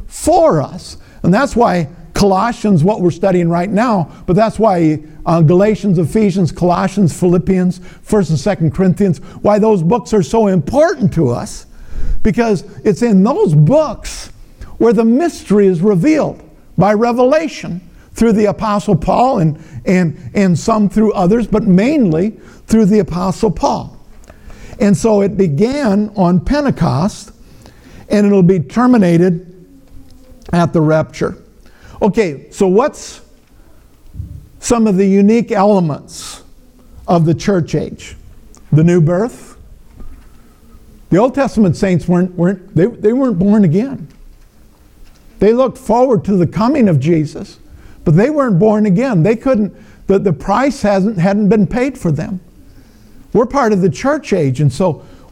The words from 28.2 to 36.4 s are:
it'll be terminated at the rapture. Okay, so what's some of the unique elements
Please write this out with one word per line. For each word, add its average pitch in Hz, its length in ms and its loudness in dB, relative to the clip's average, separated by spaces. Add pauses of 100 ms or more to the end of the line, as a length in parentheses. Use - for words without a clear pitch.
it'll 202 180 4
be 180 160 2
terminated 180 880 2 (1040)
at 170 220 0
the 165 80 2
rapture. 156 600 -2 (600)
Okay, 185 480 -2
so - 180 -2
what's 220 540 -2 (1400)
some 220 280 0
of 190 100 0
the 196 80 2
unique 202 460 2
elements 190 920 -2 (640)